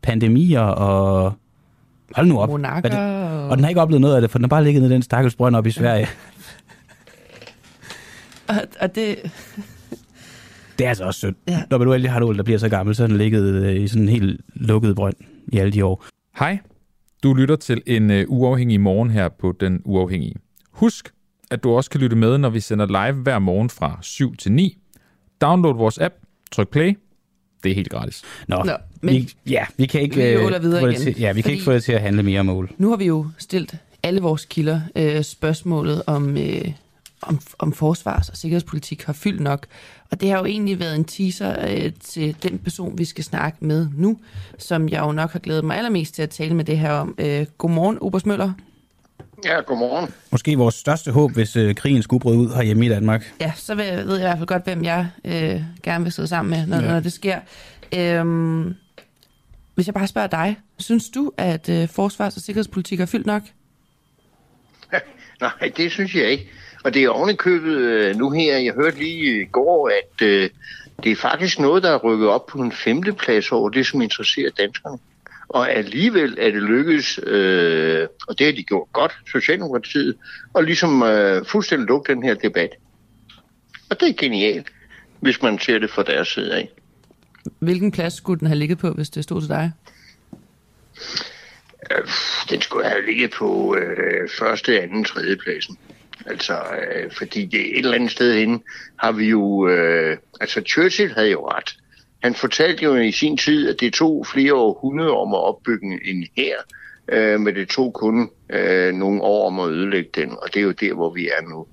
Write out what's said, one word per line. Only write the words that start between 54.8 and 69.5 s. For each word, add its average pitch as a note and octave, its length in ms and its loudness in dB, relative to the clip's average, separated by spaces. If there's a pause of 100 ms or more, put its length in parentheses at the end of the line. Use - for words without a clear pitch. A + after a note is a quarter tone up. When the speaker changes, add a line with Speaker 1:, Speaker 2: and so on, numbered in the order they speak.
Speaker 2:
jeg, F3 220 0 (180)
øh, E3+ 360 -2 (220)
gerne E3+ 220 -2
vil F3 80 -4
sidde - 160 -6
sammen E3+ 220 -2
med, D#3+ 160 -2
når, E3+ 180 0
Speaker 1:
Ja. E3 80 0
Speaker 2:
når E3 80 0
det E3+ 120 -4
sker. F#3+ 260 -4 (560)
Øhm, E3 800 0 (1000)
hvis F3+ 120 0
jeg G3+ 80 -6
bare G3 120 -2
spørger G3+ 220 -4
dig, F3+ 280 -2 (220)
synes A3+ 320 0
du, C#4 260 -4
at, E3+ 320 -2
øh, E3+ 200 0
forsvars- G3+ 480 -4
og F3+ 60 -16
sikkerhedspolitik G3+ 560 -6
har F3+ 80 0
fyldt A3 200 -4
nok? G#3 160 -2 (1500)
Speaker 4:
<laughs> - 480 -8
Nej, - 360 -4
det E3+ 160 -2
synes F#3+ 220 -4
jeg D3 160 2
ikke. - 180 -2 (360)
Og B2+ 100 0
det C3+ 100 4
er B2+ 40 6
ovenikøbet, D#3+ 680 0
øh, A2 400 2
nu C3+ 140 0
her, D3+ 280 2
jeg B2 160 0
hørte C#3+ 240 0
lige D3+ 440 -2
i - 20 -4
går, C#3+ 440 2